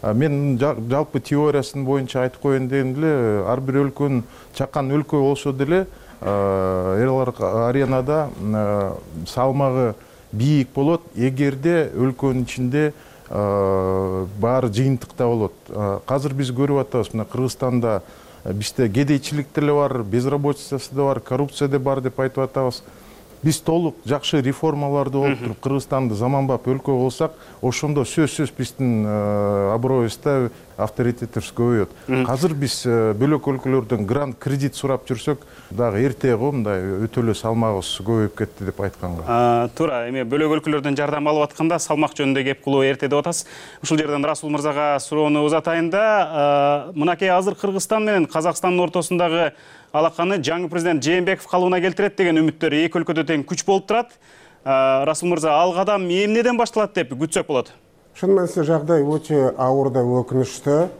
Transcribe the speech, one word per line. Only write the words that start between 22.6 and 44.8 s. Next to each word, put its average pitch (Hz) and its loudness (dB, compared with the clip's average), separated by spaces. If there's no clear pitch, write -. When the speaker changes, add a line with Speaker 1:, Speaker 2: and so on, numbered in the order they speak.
Speaker 1:
Биз 156 0
толук 165 0
жакшы 143 0
реформаларды 143 0
болуп 143 2
Speaker 2:
Мгм. 117 -10
Speaker 1:
туруп, 113 -6
Кыргызстанды 131 -2
заманбап 131 0
өлкө 135 0
кылсак, 131 0
ошондо 143 0
сөзсүз 143 0
биздин, 120 0
э, 101 0
аброюбуз 120 0
да, 135 2
авторитетибиз 120 -2
көбөйөт. 120 2
Speaker 2:
Мгм. 131 0
Speaker 1:
Азыр 147 0
биз, 139 -4
э, 113 2
бөлөк 135 0
өлкөлөрдөн 127 0
грант, 135 -2
кредит 135 -2
сурап 135 -4
жүрсөк, 135 -2
дагы 107 0
эрте 135 2
го, 123 0
мындай 107 -2
өтө 98 -2
эле 113 2
салмагыбыз 110 -2
көбөйүп 107 0
кетти 101 -6
деп 92 -6
айтканга. 90 -6
Speaker 2:
А, 120 2
туура, 131 -2
эми 131 -4
бөлөк 151 0
өлкөлөрдөн 147 -2
жардам 147 -2
алып 151 2
атканда 165 0
салмак 151 0
жөнүндө 135 0
кеп 135 -4
кылуу 139 2
эрте 135 0
деп 143 2
атасыз. 170 -4
Ушул 156 0
жерден 147 0
Расул 151 -2
мырзага 147 0